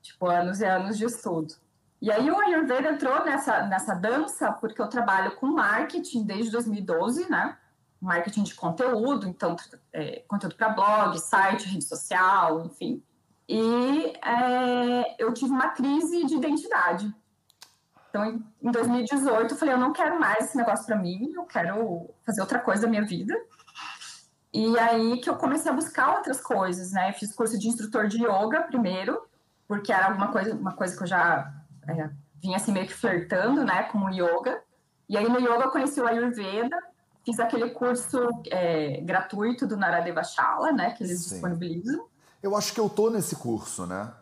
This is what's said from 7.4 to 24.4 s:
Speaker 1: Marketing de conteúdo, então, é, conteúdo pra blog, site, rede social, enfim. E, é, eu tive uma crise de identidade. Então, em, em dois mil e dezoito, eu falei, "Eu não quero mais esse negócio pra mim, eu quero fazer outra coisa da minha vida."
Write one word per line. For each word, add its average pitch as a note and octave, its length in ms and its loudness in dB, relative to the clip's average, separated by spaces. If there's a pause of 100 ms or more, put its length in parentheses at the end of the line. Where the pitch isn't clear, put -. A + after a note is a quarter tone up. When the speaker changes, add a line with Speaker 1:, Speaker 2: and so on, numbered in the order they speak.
Speaker 1:
Marketing F3+ 440 0
de - 120 -4
conteúdo, A#3 720 0
então, F3 300 -4 (340)
é, - 380 -8
conteúdo G3 260 -4
pra A3 140 2
blog, G#3 500 4
site, G3 480 2
rede F#3 160 -4
social, F#3 840 2
enfim. - 380 -6 (460)
E, B3 640 2 (100)
é, B3 960 2
eu A#3 140 2
tive B3+ 180 0
uma C4 180 2
crise D#4+ 560 2
de D#4 100 0
identidade. C#4+ 800 0 (960)
Então, G#3 140 -2
em, A3+ 220 -4 (160)
em A#3+ 100 2
dois A#3+ 160 2
mil A#3+ 140 2
e - 20 -2
dezoito, C4 520 2
eu - 20 -12
falei, C#4 160 2
"Eu B3 60 4
não C4 120 2
quero E4 260 0
mais G#3+ 280 2
esse - 100 -8
negócio G#3+ 300 0
pra A3 100 0
mim, G3 400 -2
eu F4 80 -8
quero F#3+ 680 -4 (160)
fazer G#3 140 -2
outra - 200 0
coisa G#3 240 0
da A3+ 40 2
minha G#3+ 160 2
vida." G3+ 320 -4 (1160)